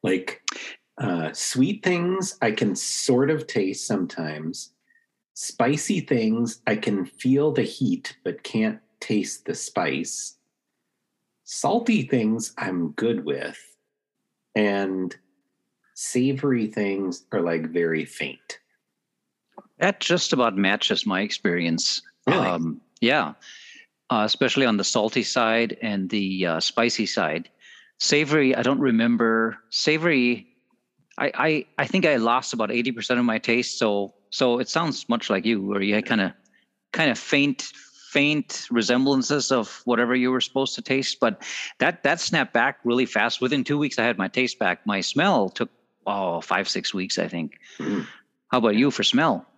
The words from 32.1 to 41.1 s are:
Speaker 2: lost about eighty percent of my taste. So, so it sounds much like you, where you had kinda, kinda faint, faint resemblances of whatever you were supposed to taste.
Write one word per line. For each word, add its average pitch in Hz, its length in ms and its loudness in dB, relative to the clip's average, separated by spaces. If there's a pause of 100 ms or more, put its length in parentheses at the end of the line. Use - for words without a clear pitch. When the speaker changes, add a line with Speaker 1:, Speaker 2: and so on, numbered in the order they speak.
Speaker 2:
lost 117 360 2
about 110 200 -2
eighty 120 180 0
percent 120 300 -2
of 123 60 2
my 110 120 0
taste. 120 400 -2
So, 101 360 0 (160)
so 123 280 2
it 127 100 -4
sounds 160 400 -2
much 120 220 -2
like 95 140 0
you, 107 180 2
where 98 200 -2
you 104 120 2
had 107 120 0
kinda, 101 280 0 (580)
kinda 147 220 2
faint, 143 480 0 (480)
faint 143 600 0
resemblances 131 840 2
of 117 320 -2
whatever 120 320 2
you 127 160 2
were 127 80 0
supposed 135 340 -2
to 120 80 -12
taste. - 380 -2